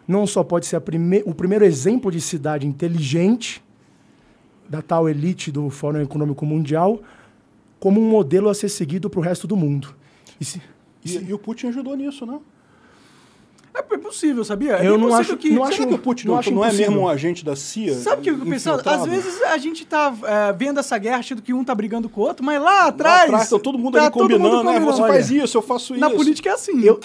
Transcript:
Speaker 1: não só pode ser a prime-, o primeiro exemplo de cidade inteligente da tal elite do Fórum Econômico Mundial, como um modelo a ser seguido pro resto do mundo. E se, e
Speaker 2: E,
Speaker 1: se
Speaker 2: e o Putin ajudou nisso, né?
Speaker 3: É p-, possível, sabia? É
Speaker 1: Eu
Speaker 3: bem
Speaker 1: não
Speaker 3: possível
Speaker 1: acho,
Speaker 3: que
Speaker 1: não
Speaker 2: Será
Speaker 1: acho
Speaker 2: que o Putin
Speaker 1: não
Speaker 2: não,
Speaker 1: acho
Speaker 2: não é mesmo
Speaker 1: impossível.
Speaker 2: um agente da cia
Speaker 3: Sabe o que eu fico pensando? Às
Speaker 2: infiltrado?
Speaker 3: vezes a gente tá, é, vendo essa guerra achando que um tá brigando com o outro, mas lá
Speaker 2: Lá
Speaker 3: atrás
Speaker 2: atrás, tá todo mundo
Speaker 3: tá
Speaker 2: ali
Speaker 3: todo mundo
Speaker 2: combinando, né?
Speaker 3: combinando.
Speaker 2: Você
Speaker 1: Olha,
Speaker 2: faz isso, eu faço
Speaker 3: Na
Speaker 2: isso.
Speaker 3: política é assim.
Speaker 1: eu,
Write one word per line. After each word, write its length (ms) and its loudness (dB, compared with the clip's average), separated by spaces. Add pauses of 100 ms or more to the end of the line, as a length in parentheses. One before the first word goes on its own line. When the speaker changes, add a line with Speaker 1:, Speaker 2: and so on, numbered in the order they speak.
Speaker 1:
não 180 2
só 180 0
pode 220 -2
ser 120 -4
a 40 -4
prime-, 440 0
o 80 -4
primeiro 320 2
exemplo 460 2
de 100 -4
cidade 440 -4
inteligente 1000 -2 (1080)
da 120 -8
tal 280 0
elite 420 -4
do 180 -4
Fórum 320 -4
Econômico 440 -4
Mundial, 560 0 (760)
como 200 4
um 100 2
modelo 400 2
a 40 2
ser 160 -4
seguido 400 -6
pro 120 -4
resto 240 -4
do 120 -2
mundo. 360 -2 (460)
E 60 -10
se, 140 -12 (440)
e 20 -14
Speaker 2:
E, 40 -10
Speaker 1:
se 160 -6
Speaker 2:
e 80 -8
o 60 -4
Putin 280 -10
ajudou 280 -6
nisso, 300 -8
né? 140 -12 (1400)
Speaker 3:
É 60 -6
p-, 160 -4
possível, 460 -2
sabia? 300 -2
É 140 2
Speaker 1:
Eu 100 4
Speaker 3:
bem 40 2
Speaker 1:
não 80 2
Speaker 3:
possível 80 6
Speaker 1:
acho, 200 0
Speaker 3:
que 120 -2
Speaker 1:
não 60 4 (100)
Speaker 2:
Será 40 0
Speaker 1:
acho 180 0
Speaker 2:
que 80 2
o 40 2
Putin 280 -4
Speaker 1:
não 60 0
Speaker 2:
não, 60 0
Speaker 1:
acho 120 -2
Speaker 2:
não 120 2
é 40 2
mesmo 160 2
Speaker 1:
impossível. 200 2
Speaker 2:
um 40 2
agente 360 -2
da 120 -6
cia 400 -6
Speaker 3:
Sabe 260 -6
o 20 -14
que 60 -2
eu 60 0
fico 140 -6
pensando? 260 -2
Às 100 -6
Speaker 2:
infiltrado? 240 0
Speaker 3:
vezes 320 -4
a 160 0
gente 280 -8
tá, 280 -2 (120)
é, 280 0
vendo 260 -4
essa 180 -4
guerra 200 -2
achando 240 -8
que 120 -6
um 100 -2
tá 100 -4
brigando 340 -4
com 140 -6
o 20 0
outro, 220 -4
mas 160 -2
lá 100 4 (120)
Speaker 2:
Lá 40 4
Speaker 3:
atrás 380 6
Speaker 2:
atrás, 240 2
tá 100 4
todo 200 -4
mundo 160 -2
Speaker 3:
tá 80 8
Speaker 2:
ali 80 4
Speaker 3:
todo 120 2
mundo 100 4
Speaker 2:
combinando, 300 6
né? 100 2
Speaker 3:
combinando. 220 4
Speaker 2:
Você 60 2
Speaker 1:
Olha, 120 6
Speaker 2:
faz 180 4
isso, 260 0
eu 60 4
faço 320 -6
Speaker 3:
Na 120 2
Speaker 2:
isso. 100 2
Speaker 3:
política 320 2
é 40 0
assim. 300 -2
Speaker 1:
eu, 220 6